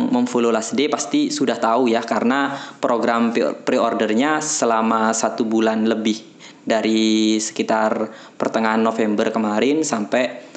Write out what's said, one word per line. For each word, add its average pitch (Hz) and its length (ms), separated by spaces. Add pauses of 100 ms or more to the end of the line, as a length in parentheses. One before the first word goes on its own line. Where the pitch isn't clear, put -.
(140)
memfollow 123 400
Last 110 240
Day 135 80
pasti 147 480
sudah 127 240
tahu 117 320
ya, 113 160
karena 127 480 (240)
program 117 560
pre-, - 240
pre-ordernya 113 800
selama 113 800
satu 113 320
bulan 110 400
lebih, 110 320 (400)
dari 110 800
sekitar 110 720 (240)
pertengahan 110 480
November 110 480
kemarin 113 480
sampai 123 640 (120)